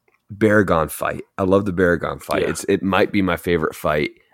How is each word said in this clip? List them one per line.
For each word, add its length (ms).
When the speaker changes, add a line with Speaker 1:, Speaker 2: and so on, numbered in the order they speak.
Speaker 1:
Baragon 580
fight. 320
I 40
love 220
the 80
Baragon 500
fight. 200
Speaker 2:
Yeah. 80
Speaker 1:
It's, 140
it 180
might 300
be 100
my 140
favorite 380
fight 380